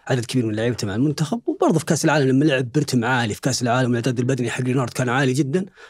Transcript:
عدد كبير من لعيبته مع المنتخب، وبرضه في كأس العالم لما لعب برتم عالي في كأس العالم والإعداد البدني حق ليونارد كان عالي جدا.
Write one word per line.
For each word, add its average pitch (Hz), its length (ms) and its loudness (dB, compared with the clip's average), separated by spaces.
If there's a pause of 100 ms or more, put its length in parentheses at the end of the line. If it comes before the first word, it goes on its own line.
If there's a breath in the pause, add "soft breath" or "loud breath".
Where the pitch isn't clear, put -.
عدد 120 180 0
كبير 123 200 0
من 107 100 -4
لعيبته 113 320 -2
مع 92 80 -4
المنتخب، 151 500 0
وبرضه 311 340 2
في - 60 -6
كأس 160 200 0
العالم 147 240 4
لما 135 160 4
لعب 131 260 0
برتم 135 340 0
عالي 117 280 0
في - 80 -12
كأس 127 200 -2
العالم 127 260 2
والإعداد 120 320 0
البدني 123 300 0
حق - 120 -4
ليونارد 127 280 0
كان 123 200 -4
عالي 127 240 2
جدا. 151 320 0 (240 loud breath)